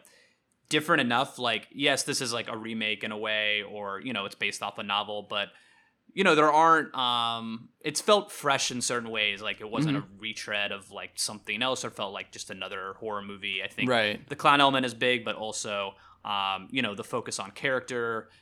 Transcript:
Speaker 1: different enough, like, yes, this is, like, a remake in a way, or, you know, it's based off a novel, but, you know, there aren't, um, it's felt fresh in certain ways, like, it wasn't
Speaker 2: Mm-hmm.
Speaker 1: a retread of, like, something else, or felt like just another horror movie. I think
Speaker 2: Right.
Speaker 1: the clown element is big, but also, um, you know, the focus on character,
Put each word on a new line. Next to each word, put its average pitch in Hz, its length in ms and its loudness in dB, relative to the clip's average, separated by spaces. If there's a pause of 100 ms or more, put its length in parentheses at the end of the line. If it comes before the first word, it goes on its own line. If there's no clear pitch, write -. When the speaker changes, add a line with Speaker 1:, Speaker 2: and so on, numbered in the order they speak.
(680)
Speaker 1:
different 151 320 4
enough, 123 380 2
like, 117 340 0
yes, 139 320 2
this 139 160 -2
is, 120 120 -2
like, 110 160 -4
a 113 80 -6
remake 110 480 -2
in 110 80 -4
a 107 60 -6
way, 107 440 0
or, 98 380 -6
you 127 120 -6
know, 101 120 -2
it's 101 120 -8
based 104 260 -2
off 104 160 -6
a 110 60 -8
novel, 104 440 -2
but, 101 200 -4 (680)
you 185 80 0
know, 175 140 6
there 151 160 8
aren't, 160 420 6
um, 117 720 -2 (120)
it's 147 200 -2
felt 208 300 4
fresh 139 400 0
in 123 100 -4
certain 117 300 -2
ways, 104 320 0
like, 101 180 -6
it 107 80 -10
wasn't 139 280 0
Speaker 2:
Mm-hmm. 101 200 -8
Speaker 1:
a 98 40 -18
retread 104 500 -4
of, 98 220 -10
like, 92 240 -10
something 107 440 -4
else, 131 240 -2
or 117 60 -6
felt 101 220 -6
like 95 180 -10
just - 200 -14
another 95 500 -8
horror 104 220 -4
movie. 98 400 -6
I 98 40 -6
think - 240 -2
Speaker 2:
Right. 107 380 2
Speaker 1:
the 139 80 -8
clown 143 240 6
element 135 260 4
is 113 80 -4
big, 123 300 2
but 107 100 -2
also, 104 640 -6 (280)
um, 98 460 -2
you 131 100 -2
know, 104 140 0
the 107 100 -8
focus 113 360 -6
on 98 100 -8
character, 120 800 -2 (120)